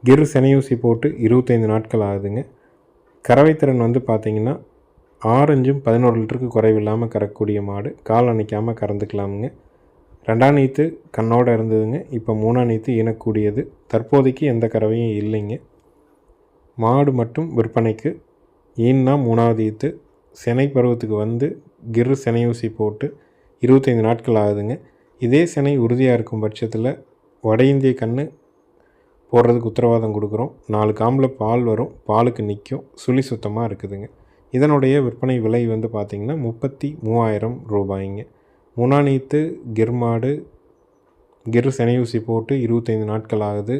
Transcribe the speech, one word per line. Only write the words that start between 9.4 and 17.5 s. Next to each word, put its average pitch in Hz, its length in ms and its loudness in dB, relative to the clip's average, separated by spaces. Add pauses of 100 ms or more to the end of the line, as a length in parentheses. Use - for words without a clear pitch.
ரெண்டாம் 131 360 4
ஈத்து 135 200 0 (340)
கண்ணோட 117 300 2 (100)
இருந்ததுங்க. 110 420 -2 (180)
இப்ப 110 160 -4
மூணாம் 117 420 0
ஈத்து 110 240 -6
ஈனக்கூடியது. 110 640 -2 (260)
தற்போதைக்கு 131 560 2 (100)
எந்த 113 140 0
கறவையும் 110 540 -2
இல்லைங்க. 107 340 -4 (1200)
மாடு 131 340 2 (100)
மட்டும் 120 260 -4 (100)